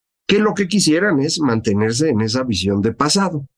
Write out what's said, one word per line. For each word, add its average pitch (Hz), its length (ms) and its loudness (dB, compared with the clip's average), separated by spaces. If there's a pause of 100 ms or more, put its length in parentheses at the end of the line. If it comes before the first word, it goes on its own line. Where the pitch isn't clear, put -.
(260)
que 196 120 2
lo 214 160 2
que 196 120 -2
quisieran 170 540 2
es 156 180 -2
mantenerse 113 680 0
en 110 140 0
esa 113 220 -2
visión 98 360 -2
de 113 120 0
pasado. 156 540 -2 (120)